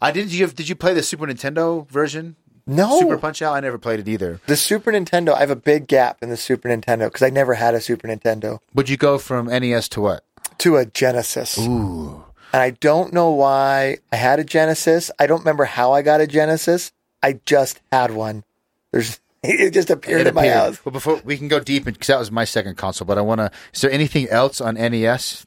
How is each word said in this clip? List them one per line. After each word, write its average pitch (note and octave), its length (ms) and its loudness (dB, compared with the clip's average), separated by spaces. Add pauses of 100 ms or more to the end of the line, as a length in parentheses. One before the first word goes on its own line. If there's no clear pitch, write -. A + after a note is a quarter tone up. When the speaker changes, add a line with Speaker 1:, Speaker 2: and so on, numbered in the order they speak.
Speaker 1:
I D3 100 0
did, F#3+ 120 -4
did F3+ 100 -8
you, F3+ 140 0
did D#3+ 200 -10
you F3 80 -6
play F3+ 180 0
the D#3+ 100 2
Super D#3 220 -8
Nintendo D3+ 640 -4
version? D3+ 460 -6 (320)
Speaker 2:
No. G3+ 320 2
Speaker 1:
Super E4+ 180 2
Punch-Out? D#3 360 -4
I C#3 80 -2
never B2+ 160 -6
played A2 240 -4
it G2 80 -10
either. F2+ 380 -4
Speaker 2:
The D3 100 2
Super G#3 340 0
Nintendo, F3 420 2
I C3+ 60 2
have C#3+ 120 2
a C3+ 40 0
big C#3+ 320 0
gap B2+ 340 2
in A#2+ 80 -8
the A#2 80 -6
Super B2 300 -2
Nintendo A2+ 440 0
'cause - 100 -8
I C3 80 6
never C3 240 2
had A#2 200 2
a A2+ 80 0
Super A#2 280 -4
Nintendo. A2 500 -4 (140)
Speaker 1:
Would C3 160 0
you C3+ 80 -2
go C#3+ 200 4
from B2 320 -4
N B2+ 140 0
E A#2+ 100 0
S A2+ 160 0
to G#2+ 120 -6
what? G2+ 240 -2 (340)
Speaker 2:
To E3+ 160 4
a B2+ 100 4
Genesis. A#2+ 720 -2
Speaker 1:
Ooh. F#2 640 -4 (280)
Speaker 2:
And C3 100 2
I B2+ 100 0
don't D#3 420 0
know E3+ 180 4
why C#3 640 2 (140)
I A#2 60 -2
had C3 220 4
a D#3+ 40 -4
Genesis. D#3+ 720 2
I D3 100 4
don't E3 120 2
remember D3 260 2
how B2 280 2
I C#3+ 80 4
got D3+ 200 4
a D#3 60 2
Genesis. D#3 640 0 (300)
I C3+ 240 0
just C#3 340 2 (120)
had B2 200 2
one. G#2+ 320 -6 (480)
There's, A2+ 280 -2 (120)
<laughs> - 120 -16
it - 280 2
just E3+ 180 2
appeared E3 320 0
Speaker 1:
It - 60 2
Speaker 2:
in D#3+ 60 2
my D#3+ 100 2
Speaker 1:
appeared. - 140 4
Speaker 2:
house. - 280 -2
Speaker 1:
Well, C3+ 80 -8
before, D3+ 320 -2
we C#3+ 120 -6
can D3 120 -10
go D3 100 2
deep C#3 280 -2
in, A2 80 -6
'cause - 120 -6
that C3+ 120 4
was G#2+ 120 -6
my A2+ 140 -2
second G2 320 -4
console, F#2+ 280 -6
but G2 120 0
I G#2 40 2
wanna, G#2+ 300 -2 (220)
is - 80 -8
there C3+ 100 2
anything C#3 380 0
else B2+ 320 2
on A2+ 160 -4
N A#2 160 0
E A2 120 0
S - 420 -2